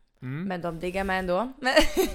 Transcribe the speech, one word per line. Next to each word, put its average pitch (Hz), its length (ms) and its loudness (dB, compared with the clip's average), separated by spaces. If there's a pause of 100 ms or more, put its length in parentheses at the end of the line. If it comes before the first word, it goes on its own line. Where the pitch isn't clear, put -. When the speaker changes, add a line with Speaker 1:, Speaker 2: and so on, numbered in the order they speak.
(220)
Speaker 1:
Mm. 135 260 -6
Speaker 2:
Men 180 120 -4
de 165 180 -4
diggar 180 260 -4
mig 185 140 0
ändå. 185 360 0
<laughs> - 60 -20
Men, 254 140 0 (400)